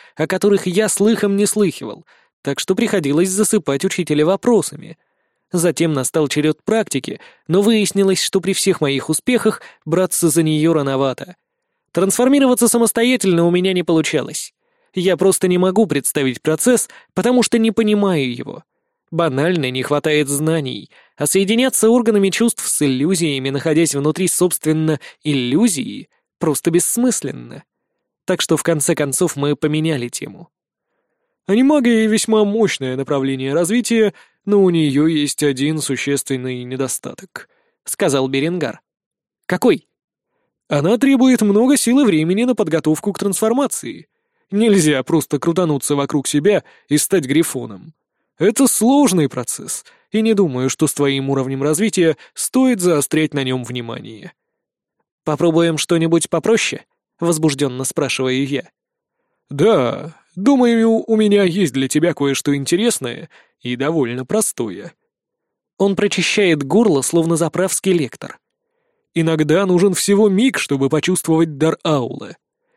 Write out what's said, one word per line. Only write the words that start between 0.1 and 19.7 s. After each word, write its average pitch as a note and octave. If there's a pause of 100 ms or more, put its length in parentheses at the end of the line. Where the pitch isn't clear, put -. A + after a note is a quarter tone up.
о D#3
которых G3
я F#3+
слыхом G#3
не G3+
слыхивал, - (380)
так C#3
что -
приходилось F#3
засыпать F#3
учителя D#3
вопросами. F#3+ (540)
Затем E3
настал C#3
черёд D3+
практики, - (280)
но F3+
выяснилось, G3
что -
при F#3+
всех -
моих C#3
успехах A3 (240)
браться E3+
за D#3+
неё D#3
рановато. C#3 (560)
Трансформироваться B3
самостоятельно A#3
у E3+
меня F3+
не F3+
получалось. D#3+ (400)
Я F3+
просто F#3
не F3+
могу F#3
представить C#3
процесс, G#3 (260)
потому A#3+
что A#3
не A3+
понимаю G3+
его. - (480)
Банально D#3